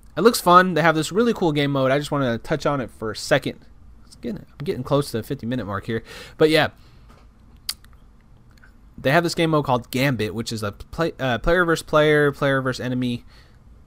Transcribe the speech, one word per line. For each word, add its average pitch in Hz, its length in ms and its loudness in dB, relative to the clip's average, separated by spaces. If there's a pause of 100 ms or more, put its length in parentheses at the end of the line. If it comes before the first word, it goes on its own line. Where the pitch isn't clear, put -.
(180)
It 156 40 -2
looks 233 200 4
fun. 180 320 6
They 151 80 2
have 165 140 4
this 156 160 -2
really 226 220 0
cool 170 180 0
game 143 200 0
mode. 131 200 2
I 143 80 2
just 147 120 -6
wanna 127 280 -2
touch - 260 -4
on 143 160 -2
it 104 80 -8
for - 220 -10
a 101 40 -10
second. - 440 -2 (460)
It's - 100 -20
getting, 220 240 -10
I'm - 240 -14
getting 135 200 -6
close 143 280 0
to 117 60 -4
the 110 60 -4
fifty 139 220 -8
minute 120 220 -6
mark 98 180 -6
here. 113 180 -4 (340)
But 156 120 6
yeah. 156 200 4 (2250)
They 131 120 0
have 170 120 2
this 170 120 -4
game 160 160 0
mode 147 140 2
called 123 260 -2
Gambit, 123 420 -2
which 113 180 -6
is 110 120 -6
a 101 80 -4
play, - 480 -6
uh, 131 180 -2
player 175 280 2
versus 165 180 0
player, 151 480 4
player 135 320 -2
versus 127 200 -4
enemy, 123 420 -4 (600)